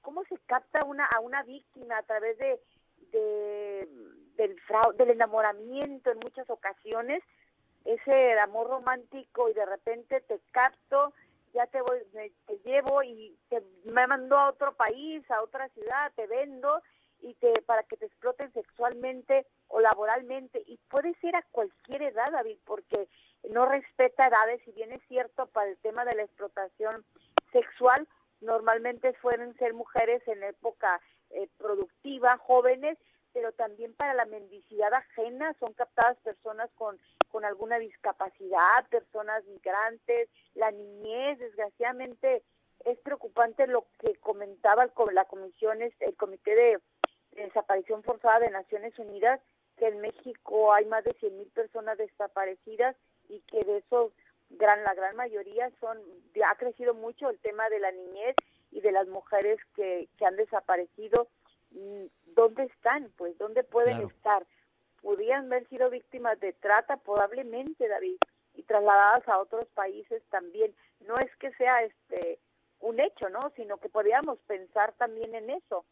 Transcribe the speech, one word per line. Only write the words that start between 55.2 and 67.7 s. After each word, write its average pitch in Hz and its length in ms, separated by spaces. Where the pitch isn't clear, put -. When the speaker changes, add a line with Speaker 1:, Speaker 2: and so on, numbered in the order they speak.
Speaker 1:
son, 226 180
ha 196 120
crecido 247 360
mucho 233 380
el 196 80
tema 214 300
de 214 100
la 190 120
niñez 190 440
y 208 100
de 202 100
las 190 160
mujeres 196 500
que, 185 320
que 208 60
han 185 100
desaparecido. 208 920
Mm, 196 340
¿dónde 226 300
están? 247 520
Pues, 175 220
¿dónde 220 240
pueden 226 300
Speaker 2:
Claro. 113 160
Speaker 1:
estar? 202 360
Podrían 220 440
haber 247 240
sido 254 200
víctimas 240 500
de 190 140
trata, 220 440
probablemente, 240 880